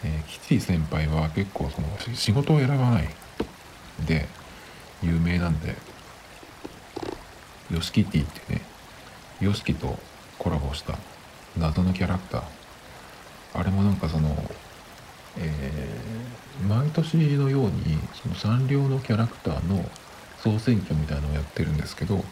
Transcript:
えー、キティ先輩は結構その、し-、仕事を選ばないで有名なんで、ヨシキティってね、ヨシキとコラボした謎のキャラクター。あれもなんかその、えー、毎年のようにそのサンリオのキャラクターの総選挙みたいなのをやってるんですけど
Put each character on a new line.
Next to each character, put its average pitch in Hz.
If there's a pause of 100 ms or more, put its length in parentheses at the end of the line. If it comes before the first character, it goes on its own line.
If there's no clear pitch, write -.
え 76
ー、 78
キ -
テ -
ィ 95
先 82
輩 78
は 78
結 98
構 71
そ -
の、 73 (100)
し-、 117
仕 -
事 143
を 147
選 127
ば 127
な 107
い 73 (960)
で 160 (760)
有 82
名 87
な 87
ん 78
で、 78 (2000)
ヨ 82
シ -
キ 104
テ -
ィ 69
っ -
て -
ね、 - (800)
ヨ 101
シ -
キ -
と - (400)
コ -
ラ 78
ボ 71
し -
た - (580)
謎 80
の 92
キ 92
ャ 87
ラ 92
ク -
タ -
ー。 - (1120)
あ -
れ 101
も 98
な 101
ん 92
か 82
そ 80
の、 76 (1000)
え 73 (640)
ー、 95
毎 127
年 160
の 143
よ 135
う 92
に 78 (240)
そ -
の 87
サ 107
ン 131
リ 139
オ 139
の 135
キ 113
ャ -
ラ 117
ク -
タ -
ー 76
の 90 (560)
総 107
選 117
挙 82
み 76
た 76
い 73
な 73
の 73
を -
や 73
っ 73
て -
る 78
ん 76
で 78
す -
け -
ど 92